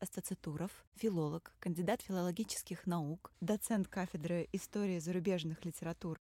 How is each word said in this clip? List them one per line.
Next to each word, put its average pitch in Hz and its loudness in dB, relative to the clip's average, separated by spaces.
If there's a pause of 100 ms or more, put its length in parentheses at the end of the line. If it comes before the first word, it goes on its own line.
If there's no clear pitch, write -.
Астацетуров, 175 -4 (240)
филолог, 165 0
кандидат 180 0
филологических 180 -2
наук, 170 0
доцент 202 2
кафедры 175 0
истории 196 0
зарубежных 165 2
литератур 165 -4